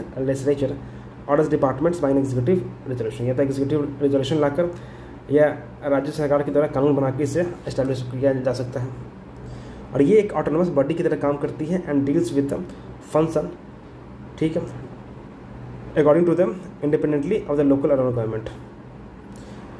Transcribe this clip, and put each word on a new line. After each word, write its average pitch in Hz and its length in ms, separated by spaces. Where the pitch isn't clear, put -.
legislature 135 540
or 147 100
as 156 80
departments 147 520
by 139 120
an 139 60
executive 131 400
resolution। 120 320
या 123 140
तो 143 80
एग्जीक्यूटिव 139 600
रेजोल्यूशन 139 340
लाकर 151 380
या 147 160
राज्य 143 280
सरकार 147 300
के 143 80
द्वारा 147 180
कानून 143 280
बना 135 140
के 127 120
इसे 156 180
एस्टैब्लिश 135 600
किया 135 300
जा 127 200
सकता 123 280
है। 127 80
और 143 80
ये 190 160
एक 202 140
ऑटोनोमस 156 360
बॉडी 143 260
की 165 80
तरह 151 140
काम 143 200
करती 143 300
है 175 180
and 147 120
deals 143 220
with 139 180
the - 100
function, 160 300
ठीक 160 180
है, 170 60
according 156 320
to 160 60
them 180 140
independently 151 540
of 147 80
the 143 140
local 139 180
urban 127 240
government। 110 340